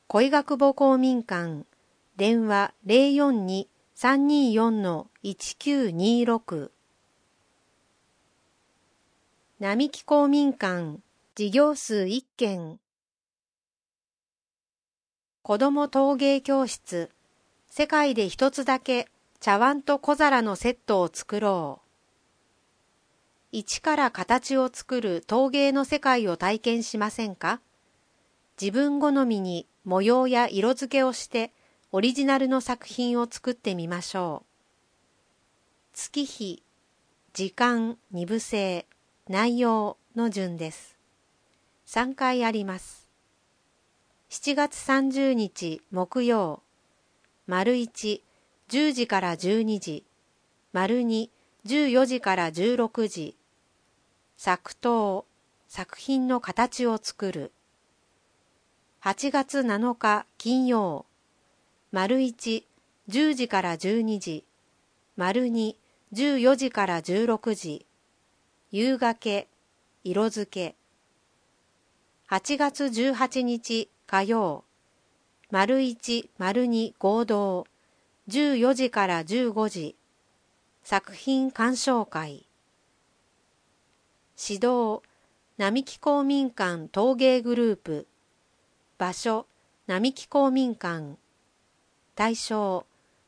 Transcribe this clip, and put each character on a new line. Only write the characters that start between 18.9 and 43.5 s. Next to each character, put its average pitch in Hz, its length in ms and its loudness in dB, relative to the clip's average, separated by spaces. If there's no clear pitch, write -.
茶 202 180 4
碗 269 240 4
と 285 180 0
小 294 160 0
皿 277 260 4
の 202 160 -2
セ 226 140 -2
ッ - 140 -6
ト 202 160 2
を 175 100 2
作 - 280 -8
ろ 180 460 -2
う。 - 40 -20
一 - 280 -8
か 302 160 0
ら 269 160 2
形 254 460 -2
を 254 140 2
作 - 280 -6
る 180 220 -2
陶 262 280 2
芸 277 220 2
の 277 140 0
世 294 140 -2
界 247 280 0
を 170 80 0
体 202 240 -2
験 233 240 -2
し 220 140 -8
ま 214 120 -2
せ 220 180 -6
ん 185 80 -10
か？ 202 260 -4
自 196 100 -2
分 285 280 2
好 294 120 2
み 220 140 0
に 180 260 -4
模 185 160 2
様 247 260 4
や 240 220 2
色 208 240 2
付 254 180 -8
け 269 120 4
を 254 100 2
し - 140 -12
て、 233 260 -4
オ 190 100 0
リ 247 120 2
ジ 269 120 0
ナ 269 120 4
ル 262 120 0
の 262 100 2
作 247 260 -6
品 240 340 -2
を 233 100 0
作 - 220 -6
っ - 40 -2
て 196 200 -6
み 165 120 -6
ま 175 140 -6
し - 160 -10
ょ 165 260 -4
う。 - 20 -20
月 - 320 -6
日、 196 360 -10
時 185 180 -6
間、 233 460 0
二 175 140 -6
部 220 140 -2
制、 190 460 -4
内 226 300 0
容 220 400 0
の 233 140 -2
順 185 280 -6
で 160 140 -8
す。 - 260 -20
三 254 280 -2
回 254 300 0
あ 226 80 0
り 214 140 -4
ま 185 120 -8
す。 - 320 -20